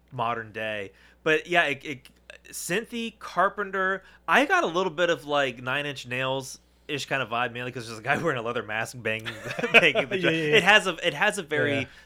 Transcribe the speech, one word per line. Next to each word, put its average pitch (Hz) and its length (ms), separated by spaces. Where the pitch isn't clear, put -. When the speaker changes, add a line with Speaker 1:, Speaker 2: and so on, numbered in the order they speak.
Speaker 1:
modern 113 420
day. 107 400
But 156 240
yeah, 170 180
it, 139 200
it, 143 240
synthy, 226 680
Carpenter. 190 840
I 233 200
got 359 180
a 185 40
little 180 220
bit 170 200
of, 143 160
like, 135 360
Nine 135 220
Inch 135 220
Nails-ish 131 1000
kind 135 160
of 110 60
vibe, 120 240
mainly 123 200
'cause 120 160
there's 113 100
a 107 40
guy 139 140
<laughs> - 60
wearing 147 160
a 113 40
leather 117 200
mask 110 400
banging, 110 320
<laughs> - 200
banging 180 360
the 202 80
Speaker 2:
<laughs> - 0
Yeah, 185 60
Speaker 1:
drum. 160 120
Speaker 2:
yeah, 165 60
yeah. 151 160
Speaker 1:
It 196 60
has 196 240
a, 170 200
it 160 80
has 185 220
a 196 60
very 147 380
Speaker 2:
Yeah. 131 40